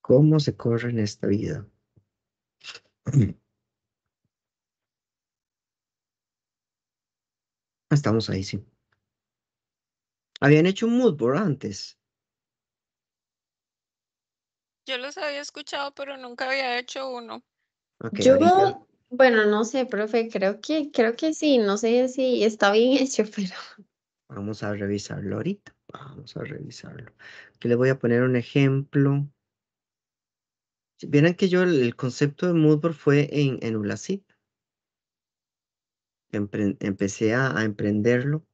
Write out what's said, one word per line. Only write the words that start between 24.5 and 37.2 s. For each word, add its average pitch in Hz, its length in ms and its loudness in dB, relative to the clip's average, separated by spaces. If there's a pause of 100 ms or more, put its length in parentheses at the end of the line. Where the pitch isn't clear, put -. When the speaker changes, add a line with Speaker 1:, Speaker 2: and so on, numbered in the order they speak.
Speaker 1:
a 104 100 -4
revisarlo 101 640 -6
ahorita. 175 380 -8 (180)
Vamos - 440 -20
a - 60 -8
revisarlo. - 680 -14 (440)
Aquí - 140 -8
le 120 60 4
voy 127 140 2
a 135 100 0
poner 120 240 2
un 127 120 0
ejemplo. 139 920 2 (1700)
Si - 80 -12
vieran 147 280 4
que 190 140 0
yo 180 140 4
el, 165 180 2
el 120 140 0
concepto 143 520 -2
de 175 60 0
mood 151 280 4
board 170 120 -2
fue 147 380 2
en, 135 300 0
en 113 160 -4
ulacit. 107 460 -6 (2000)
Empre-, 101 480 -2
empecé 101 540 -2